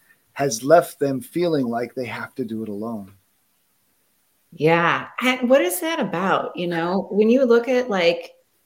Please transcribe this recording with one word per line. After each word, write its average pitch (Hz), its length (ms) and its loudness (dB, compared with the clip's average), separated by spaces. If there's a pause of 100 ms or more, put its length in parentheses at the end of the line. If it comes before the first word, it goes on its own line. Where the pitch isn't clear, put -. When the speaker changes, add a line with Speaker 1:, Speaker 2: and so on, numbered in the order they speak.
(320)
Speaker 1:
has 127 300 -4
left 160 360 4
them 135 220 -2
feeling 160 460 -2
like 117 280 -6
they 131 100 -8
have 113 320 -10
to 131 80 -4
do 110 180 -8
it 107 60 -10
alone. 104 440 -10 (1400)
Speaker 2:
Yeah. 156 560 2 (120)
And 254 300 0
what 277 120 6
is 349 180 -2
that 330 180 -4
about? 180 580 -2
You 175 120 -4
know, 175 420 -2
when 214 180 2
you 262 160 6
look 233 240 4
at, 247 220 0
like, 175 420 0 (340)